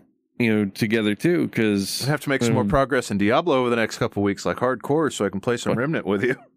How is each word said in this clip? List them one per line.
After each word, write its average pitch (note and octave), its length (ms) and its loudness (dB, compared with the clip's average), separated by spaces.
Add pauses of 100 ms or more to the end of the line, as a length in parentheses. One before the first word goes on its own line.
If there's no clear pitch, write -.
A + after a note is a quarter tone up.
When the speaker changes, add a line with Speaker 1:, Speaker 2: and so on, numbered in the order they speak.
(380)
Speaker 1:
you A2+ 160 2
know, G#2+ 120 2
together G#2 500 0
too, D#3+ 320 0
'cause, G2+ 580 0
Speaker 2:
I C#3 40 -2
have D3 100 -2
to - 80 -8
make C3+ 140 0
some A#2 120 2
more B2 80 2
Speaker 1:
um, G#2 60 0
Speaker 2:
progress A#2+ 420 2
in G2+ 80 0
Diablo C3+ 400 2
over B2 120 2
the A#2+ 60 2
next A2 220 -2
couple G#2 240 -2
weeks, G2+ 240 0
like, F2 120 -2
hardcore, C3 540 -2
so G#2+ 120 -4
I G2 60 0
can G2 100 -6
play A#2+ 160 -2
some - 160 -4
Speaker 1:
What? G#2 60 0
Speaker 2:
Remnant C3+ 280 -2
with G2 160 0
you. F#3 180 0
<laughs> - 60 -20 (100)